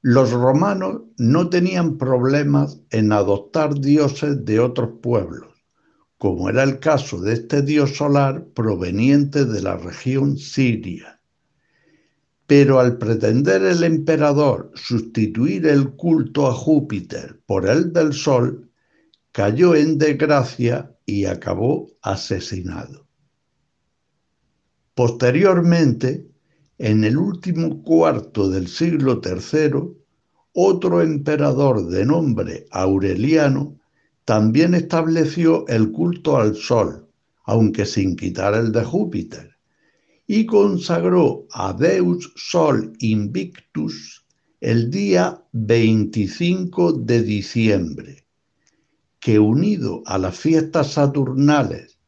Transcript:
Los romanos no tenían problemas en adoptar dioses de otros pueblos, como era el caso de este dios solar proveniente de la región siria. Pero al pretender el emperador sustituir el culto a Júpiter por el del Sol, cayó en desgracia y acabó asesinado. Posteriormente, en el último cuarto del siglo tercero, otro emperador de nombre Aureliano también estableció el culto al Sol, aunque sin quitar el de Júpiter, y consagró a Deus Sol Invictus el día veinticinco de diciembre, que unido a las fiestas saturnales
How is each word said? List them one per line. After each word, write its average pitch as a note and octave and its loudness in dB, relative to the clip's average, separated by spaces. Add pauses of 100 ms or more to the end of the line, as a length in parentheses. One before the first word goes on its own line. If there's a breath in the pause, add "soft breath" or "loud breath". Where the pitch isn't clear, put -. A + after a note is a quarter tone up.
Los B2+ 4
romanos F#3 0 (160)
no D3+ 2
tenían F3 0
problemas C#3+ 0
en G#2+ 2
adoptar G#2+ 0
dioses C#3 0
de G#2+ 0
otros A#2+ -2
pueblos, G2+ -4 (640)
como F#2 -2
era A#2+ 2
el C#3 -2
caso C#3+ -2
de G2 -2
este C3 -2
dios C#3+ 0
solar C#3+ 0 (100)
proveniente B2 0
de G#2+ -4
la F#2 -4
región C3+ -4
siria. A2+ -4 (1300)
Pero C#3+ 6
al B2 2
pretender A#2+ 0
el F3+ 2
emperador D3 0
sustituir A#2+ -2
el C#3 2
culto D3+ 0
a B2 0
Júpiter A#2+ -4
por F#2+ -2
el E3 2
del D#3+ 0
Sol, B2+ -2 (600)
cayó C3 2
en D3+ 2
desgracia C#3 0 (100)
y G2+ -2
acabó F#2 -4 (100)
asesinado. F2+ -8 (1900)
Posteriormente, D3+ 2 (520)
en G#2+ 0
el A2+ 2
último E3 -4
cuarto D3+ 0
del F#2 -4
siglo C#3 0
tercero, C3+ -2 (600)
otro F3 2
emperador C#3+ 0
de F#2+ 0
nombre B2 -2
Aureliano A2 0 (460)
también A2+ 4
estableció E3 0
el A2 0
culto D#3 -2
al G#2+ 2
Sol, G2 -2 (340)
aunque G#2 2
sin F#2+ -2
quitar F#2+ -4
el A2+ 0
de A2+ -2
Júpiter, - -6 (720)
y A3 0
consagró F3+ 2
a F#2+ -6
Deus F3 0
Sol C#3 -2
Invictus G#2+ -6 (360)
el A#2 0
día F#3 0
veinticinco A#2 0
de A#2 0
diciembre, G#2 -4 (920)
que A2 2
unido C3+ 0
a G2 -6
las F#2+ -4
fiestas D#3 0
saturnales C#3 0 (120)